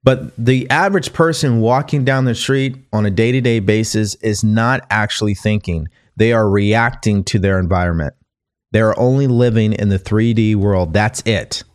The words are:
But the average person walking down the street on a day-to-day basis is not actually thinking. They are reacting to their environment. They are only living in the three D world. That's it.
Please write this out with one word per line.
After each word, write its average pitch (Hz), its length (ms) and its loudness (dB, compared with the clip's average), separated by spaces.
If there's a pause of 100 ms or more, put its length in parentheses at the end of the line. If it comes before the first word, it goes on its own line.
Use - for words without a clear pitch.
But - 380 0
the 127 280 0
average 180 420 0
person 151 480 0
walking 131 440 0
down 131 200 0
the 120 100 0
street 135 420 -2 (160)
on 107 120 0
a 104 60 0
day-to-day 117 500 0
basis 107 560 0
is 107 280 -2
not 113 460 0
actually 104 440 -2
thinking. 92 540 -4 (280)
They 113 160 2
are 110 160 2
reacting 104 760 0
to - 140 -2
their 95 200 0
environment. 87 560 -2 (560)
They 110 100 2
are 110 180 2
only 131 280 2
living 117 460 2
in 104 160 -2
the 98 100 0
three 113 360 0
D 110 200 2
world. 95 380 0
That's 107 340 -2
it. - 380 -4 (100)